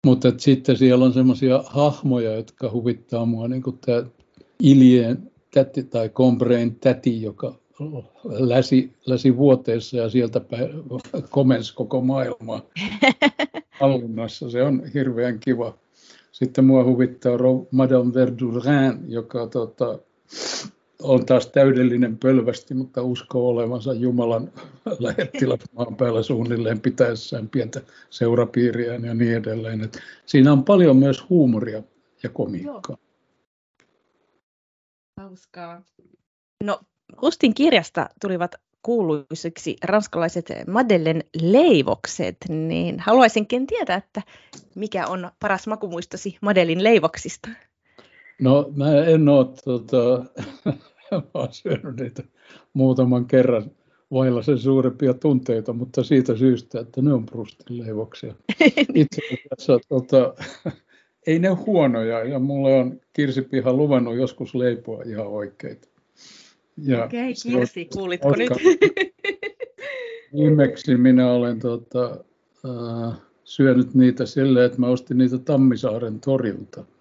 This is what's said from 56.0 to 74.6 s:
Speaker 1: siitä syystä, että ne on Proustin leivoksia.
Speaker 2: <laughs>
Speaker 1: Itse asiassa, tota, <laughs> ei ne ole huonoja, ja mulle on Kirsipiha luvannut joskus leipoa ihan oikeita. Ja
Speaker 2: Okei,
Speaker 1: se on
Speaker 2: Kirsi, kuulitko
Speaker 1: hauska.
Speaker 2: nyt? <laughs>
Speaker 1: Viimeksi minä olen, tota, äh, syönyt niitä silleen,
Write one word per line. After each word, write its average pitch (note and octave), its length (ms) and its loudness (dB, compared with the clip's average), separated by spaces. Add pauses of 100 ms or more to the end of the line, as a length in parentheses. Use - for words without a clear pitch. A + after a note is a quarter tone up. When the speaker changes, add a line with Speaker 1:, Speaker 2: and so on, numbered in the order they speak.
Speaker 1:
siitä C3 320 2
syystä, A#2+ 440 0
että - 220 -8
ne C#3+ 120 2
on A#2 120 -2
Proustin A#2 520 -14
leivoksia. A2+ 560 -10 (320)
Speaker 2:
<laughs> - 280 2
Speaker 1:
Itse D3+ 280 0 (360)
asiassa, B2 220 0 (100)
tota, C3 440 2 (400)
<laughs> - 540 -16
ei D#3+ 120 0
ne F#3 100 2
ole F3+ 80 0
huonoja, A#2 680 0
ja C3+ 160 -6
mulle C#3 400 0
on B2+ 200 -4 (140)
Kirsipiha C3 600 -2
luvannut B2+ 420 0
joskus - 400 -6
leipoa A#2+ 500 -4
ihan G#2+ 220 -8
oikeita. G#2 600 -12 (920)
Ja C3 280 -2
Speaker 2:
Okei, A#3+ 300 -8
Speaker 1:
se - 140 -14
on A#3+ 60 -4
Speaker 2:
Kirsi, A#3 300 -2
kuulitko F3+ 420 -6
Speaker 1:
hauska. A#3 360 0
Speaker 2:
nyt? F4 160 4 (760)
<laughs> B4 800 -16
Speaker 1:
Viimeksi D3 640 2
minä B2+ 340 4
olen, A#2+ 280 -2
tota, A#2 600 -6 (460)
äh, A#2 520 -8 (260)
syönyt B2+ 500 2
niitä B2+ 320 4
silleen, C3 400 2